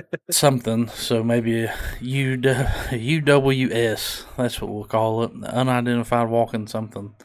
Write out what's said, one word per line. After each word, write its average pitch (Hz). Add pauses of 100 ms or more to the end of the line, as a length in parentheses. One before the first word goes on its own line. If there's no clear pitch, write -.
(300)
something. 120
So -
maybe 117
a 107 (260)
U-, 131
a 131
U 135
W 135
S. 113 (120)
That's 123
what 107
we'll 104
call 110
it. - (120)
Unidentified 120
walking 113
something. 107 (100)